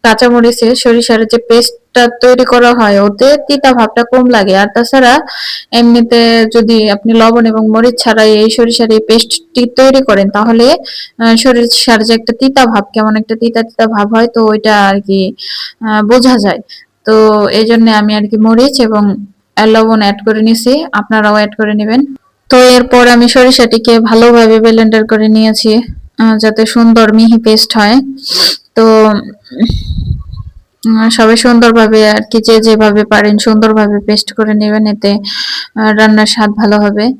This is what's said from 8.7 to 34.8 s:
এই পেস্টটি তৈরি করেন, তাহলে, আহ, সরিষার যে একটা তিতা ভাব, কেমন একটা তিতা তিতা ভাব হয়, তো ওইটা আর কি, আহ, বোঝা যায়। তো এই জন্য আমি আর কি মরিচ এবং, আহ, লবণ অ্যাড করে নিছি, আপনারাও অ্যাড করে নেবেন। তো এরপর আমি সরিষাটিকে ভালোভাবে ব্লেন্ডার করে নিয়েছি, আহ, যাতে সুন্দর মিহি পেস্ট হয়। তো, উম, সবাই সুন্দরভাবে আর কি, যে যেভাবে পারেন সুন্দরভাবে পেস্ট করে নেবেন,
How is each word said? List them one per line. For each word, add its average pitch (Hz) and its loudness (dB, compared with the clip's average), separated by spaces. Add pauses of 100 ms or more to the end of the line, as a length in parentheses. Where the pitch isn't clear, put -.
এই 220 2
পেস্টটি - -2 (100)
তৈরি 269 4
করেন, 196 0
তাহলে, 233 0 (420)
আহ, 226 2
সরিষার 233 0
যে 226 -2
একটা 226 -4
তিতা 269 0
ভাব, 220 -2 (100)
কেমন 214 -2
একটা 220 -4
তিতা 226 -4
তিতা 226 -4
ভাব 214 -2
হয়, 226 0
তো 233 -2
ওইটা 214 0
আর 196 -2
কি, 196 -2 (480)
আহ, 214 -2
বোঝা 240 2
যায়। 202 -2 (460)
তো 214 2
এই 220 -2
জন্য 226 2
আমি 214 0
আর 214 -4
কি 220 -4
মরিচ 226 2
এবং, 220 0 (520)
আহ, 214 0
লবণ 220 2
অ্যাড 208 0
করে 220 -2
নিছি, 233 0
আপনারাও 214 -2
অ্যাড 208 -2
করে 208 -4
নেবেন। 214 -2 (480)
তো 254 2
এরপর 247 4
আমি 240 2
সরিষাটিকে 233 2
ভালোভাবে 226 4
ব্লেন্ডার 220 2
করে 220 0
নিয়েছি, 220 0 (380)
আহ, 226 2
যাতে 220 0
সুন্দর 226 2
মিহি 226 4
পেস্ট 220 0
হয়। 214 2 (800)
তো, 226 2 (2000)
উম, 220 0
সবাই 226 2
সুন্দরভাবে 226 2
আর 214 -2 (100)
কি, 233 0
যে 226 2
যেভাবে 214 2
পারেন 214 0
সুন্দরভাবে 214 0
পেস্ট 214 -4
করে 214 -2
নেবেন, 214 -2